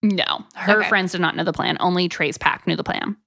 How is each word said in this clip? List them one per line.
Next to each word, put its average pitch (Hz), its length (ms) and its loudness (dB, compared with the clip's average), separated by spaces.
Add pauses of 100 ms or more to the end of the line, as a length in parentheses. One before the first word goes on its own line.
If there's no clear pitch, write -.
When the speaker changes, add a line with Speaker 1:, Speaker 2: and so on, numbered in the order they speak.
Speaker 1:
No. 196 420 0 (100)
Her 202 240 4
Speaker 2:
Okay. 214 100 0
Speaker 1:
friends 190 240 2
did 180 80 -2
not 165 140 0
know - 80 -2
the 170 100 0
plan. - 260 -2
Only 180 300 2
Trey's - 280 -2
pack - 300 0
knew 165 80 0
the 143 80 -6
plan. - 440 -6